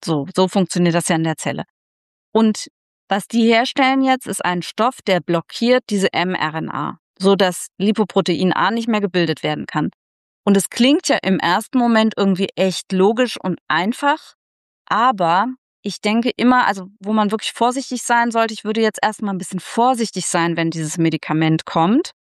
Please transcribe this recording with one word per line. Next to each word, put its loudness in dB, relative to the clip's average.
So, -2
so 2
funktioniert 0
das 0
ja 0
in 0
der -2
Zelle. -6
Und 0
was -2
die 2
herstellen 2
jetzt, 0
ist -6
ein -2
Stoff, -2
der 2
blockiert 0
diese 0
M -2
R -4
N -6
A, -6
so 4
dass 0
Lipoprotein 0
A 0
nicht -4
mehr 0
gebildet -2
werden -4
kann. -4
Und 4
es 0
klingt 2
ja 2
im 0
ersten 0
Moment 2
irgendwie 0
echt -2
logisch 2
und -6
einfach, -2
aber 2
ich -10
denke 0
immer, 4
also -4
wo -4
man 2
wirklich -4
vorsichtig -2
sein 2
sollte, 0
ich -12
würde -2
jetzt 0
erstmal -2
ein -4
bisschen -8
vorsichtig 0
sein, 0
wenn 0
dieses -4
Medikament 0
kommt. 0